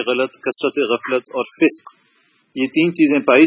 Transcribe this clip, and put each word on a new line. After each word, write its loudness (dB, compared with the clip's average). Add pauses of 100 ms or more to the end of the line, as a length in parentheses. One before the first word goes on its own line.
غلط، -2
کثرت -6 (160)
غفلت -4 (100)
اور -4
فسق، -2 (600)
یہ -4
تین -2
چیزیں 2
پائی 4